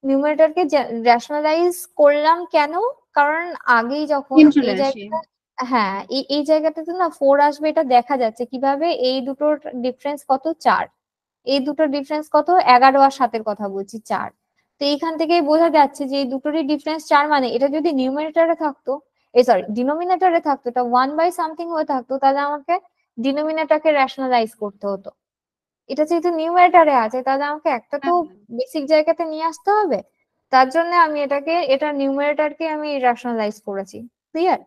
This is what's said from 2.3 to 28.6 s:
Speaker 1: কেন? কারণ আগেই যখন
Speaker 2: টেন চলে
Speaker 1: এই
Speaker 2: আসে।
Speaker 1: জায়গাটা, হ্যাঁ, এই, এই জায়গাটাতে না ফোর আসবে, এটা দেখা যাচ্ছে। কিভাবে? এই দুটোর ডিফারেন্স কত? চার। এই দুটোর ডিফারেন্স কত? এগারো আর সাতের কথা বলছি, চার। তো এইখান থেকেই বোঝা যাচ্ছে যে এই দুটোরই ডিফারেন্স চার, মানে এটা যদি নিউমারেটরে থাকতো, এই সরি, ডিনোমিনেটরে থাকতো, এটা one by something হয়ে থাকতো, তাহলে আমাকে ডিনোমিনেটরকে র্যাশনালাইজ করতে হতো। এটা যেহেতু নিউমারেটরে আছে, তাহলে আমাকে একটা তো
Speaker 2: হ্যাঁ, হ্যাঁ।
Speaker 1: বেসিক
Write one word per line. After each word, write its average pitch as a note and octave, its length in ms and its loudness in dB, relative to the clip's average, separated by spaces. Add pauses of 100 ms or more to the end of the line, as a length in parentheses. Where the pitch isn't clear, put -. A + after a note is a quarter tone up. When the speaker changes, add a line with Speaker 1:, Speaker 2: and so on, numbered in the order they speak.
Speaker 1:
কেন? D4+ 280 0 (400)
কারণ D#4 400 0 (120)
আগেই A#3+ 420 0
যখন C#4 300 0
Speaker 2:
টেন D4+ 140 10
চলে C#4+ 140 2
Speaker 1:
এই G#3 80 0
Speaker 2:
আসে। F#3 100 0
Speaker 1:
জায়গাটা, B3 360 -4 (460)
হ্যাঁ, G3+ 440 -2
এই, C4+ 200 -4
এই C#4+ 160 -2
জায়গাটাতে D#4 480 -2
না F4+ 160 -2
ফোর C#4 300 2
আসবে, D4 300 2
এটা D#4 140 0
দেখা B3+ 340 2
যাচ্ছে। A3 280 -2
কিভাবে? C#4 480 -2
এই B3+ 280 -2
দুটোর D4 380 -2 (160)
ডিফারেন্স B3+ 520 -6
কত? C4+ 200 0 (120)
চার। - 280 0 (580)
এই C#4 140 0
দুটোর D4 320 -2
ডিফারেন্স C#4+ 400 -6
কত? D4+ 180 2
এগারো C4+ 520 6
আর C4+ 100 4
সাতের A#3+ 320 -4
কথা G#3 260 -6
বলছি, G3 300 -10
চার। - 300 -6 (520)
তো C#4+ 40 -4
এইখান D4+ 320 -2
থেকেই E4 240 2
বোঝা D#4 280 2
যাচ্ছে C#4+ 360 2
যে C4+ 120 -6
এই C#4 80 -2
দুটোরই D4 380 -4
ডিফারেন্স D4+ 440 -4
চার, D4 200 2
মানে C#4 200 0
এটা B3 200 -2
যদি D4+ 260 -2
নিউমারেটরে D#4 640 0
থাকতো, D4 440 -6 (340)
এই B3 100 4
সরি, A3+ 280 2
ডিনোমিনেটরে E4 680 0
থাকতো, C4+ 280 -4
এটা B3 140 -2
one B3 280 0
by E4 200 0
something E4+ 380 -6
হয়ে D#4 160 -2
থাকতো, C4+ 320 -6
তাহলে C4+ 220 2
আমাকে D4 400 -4 (380)
ডিনোমিনেটরকে D#4 720 0
র্যাশনালাইজ C4 640 0
করতে G3+ 320 -10
হতো। G3 220 -8 (800)
এটা C#4 160 -2
যেহেতু E4+ 240 -2
নিউমারেটরে E4+ 680 4
আছে, A#3+ 280 -2
তাহলে C4+ 200 -2
আমাকে D4+ 260 -4
একটা C#4 300 -6
তো C#4 120 -2
Speaker 2:
হ্যাঁ, F4 120 0
হ্যাঁ। - 340 -14
Speaker 1:
বেসিক C4+ 280 -6